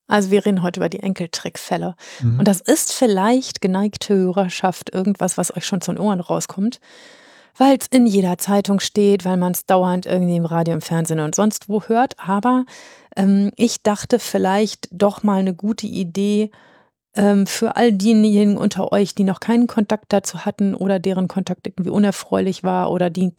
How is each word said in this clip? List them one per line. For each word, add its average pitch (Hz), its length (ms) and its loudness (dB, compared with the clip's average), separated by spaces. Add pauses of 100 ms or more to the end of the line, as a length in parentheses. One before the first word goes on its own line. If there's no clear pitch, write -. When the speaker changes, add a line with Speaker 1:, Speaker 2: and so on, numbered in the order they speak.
Speaker 1:
Also 196 220 2
wir 202 160 4
reden 190 160 2
heute 175 180 -2
über 175 80 0
die 190 120 -8
Enkeltrickfälle. 180 960 -6 (280)
Speaker 2:
Mhm. 117 160 2
Speaker 1:
Und 208 100 4
das 190 120 2
ist - 320 0
vielleicht, 226 680 0
geneigte 202 540 -2
Hörerschaft, 185 800 -2
irgendwas, 190 420 -2
was - 180 -4
euch - 120 -8
schon 185 140 -4
zu - 120 -6
den - 80 -6
Ohren 196 200 0
rauskommt, 180 600 -4 (800)
weil's 262 300 4
in 247 180 4
jeder 185 320 2
Zeitung 202 400 0
steht, 202 460 2
weil 185 120 0
man's 180 300 -2
dauernd 180 400 2
irgendwie 175 300 0
im 170 80 0
Radio, 165 280 0
im 156 80 -2
Fernsehen 165 380 -2
und 151 160 -4
sonst 208 340 0
wo 202 140 -2
hört. 233 360 0
Aber, 247 460 0 (520)
ähm, 196 400 2
ich - 260 0
dachte, 208 380 0
vielleicht 196 720 -2
doch 196 320 -2
mal 196 160 2
eine 190 140 0
gute 208 340 -6
Idee, 202 640 -2 (640)
ähm, 202 320 4
für - 300 -2
all 240 160 4
diejenigen 208 640 4
unter - 360 -2
euch, 196 220 0
die 202 100 0
noch 190 160 -2
keinen 233 260 2
Kontakt 214 440 -2
dazu 196 340 -2
hatten 196 300 -2
oder 190 260 -2
deren 185 260 -2
Kontakt - 400 -6
irgendwie 180 240 -6
unerfreulich 190 720 0
war 180 300 0
oder 180 180 0
die 180 280 -2